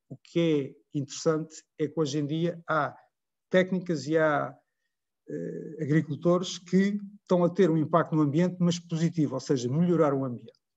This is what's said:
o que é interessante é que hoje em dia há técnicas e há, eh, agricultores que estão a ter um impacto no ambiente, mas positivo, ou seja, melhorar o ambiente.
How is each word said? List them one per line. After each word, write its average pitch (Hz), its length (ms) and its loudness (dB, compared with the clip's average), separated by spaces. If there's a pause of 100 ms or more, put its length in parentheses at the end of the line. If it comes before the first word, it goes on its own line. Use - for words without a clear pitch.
o 131 80 -16
que 156 600 -2 (180)
é 151 40 -6
interessante 156 640 -4 (160)
é 156 80 0
que 165 120 -6
hoje 151 200 -2
em 147 80 -2
dia 165 420 -4
há 147 260 -2 (540)
técnicas 180 560 0
e 156 100 -2
há, 143 400 0 (720)
eh, - 540 -10
agricultores 160 800 0
que 202 400 2 (220)
estão 175 220 2
a 170 60 4
ter 175 220 4
um 165 60 2
impacto 160 380 2
no 156 60 4
ambiente, 170 380 2
mas 175 180 2
positivo, 160 560 -2
ou 135 60 -6
seja, 123 280 -2
melhorar 160 460 2
o 135 100 -2
ambiente. 120 360 -10 (160)